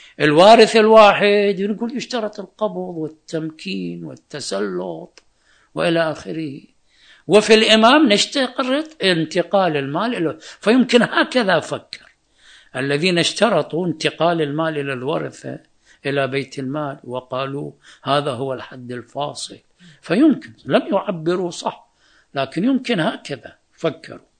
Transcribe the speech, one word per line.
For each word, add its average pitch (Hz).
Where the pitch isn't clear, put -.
الوارث 190
الواحد 202
نقول 220
يشترط 214
القبض 185
والتمكين 165
والتسلط 98
وإلى 165
آخره. 156
وفي 208
الإمام 220
نشترط 262
انتقال 175
المال 165
إلى، 160
فيمكن 247
هكذا 226
فكر -
الذين 147
اشترطوا 175
انتقال 165
المال 156
إلى 139
الورثة، 135
إلى 139
بيت 139
المال، 139
وقالوا 135
هذا 143
هو 131
الحد 123
الفاصل. 135
فيمكن، 226
لم 185
يعبروا 180
صح، -
لكن 139
يمكن 240
هكذا -
فكروا. -